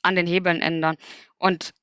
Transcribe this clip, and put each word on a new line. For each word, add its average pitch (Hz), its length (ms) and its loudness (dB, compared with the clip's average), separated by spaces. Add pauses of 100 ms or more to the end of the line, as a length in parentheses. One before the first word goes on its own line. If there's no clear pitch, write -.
an - 160 2
den 175 100 0
Hebeln 175 360 0
ändern. 160 340 0 (400)
Und - 460 -2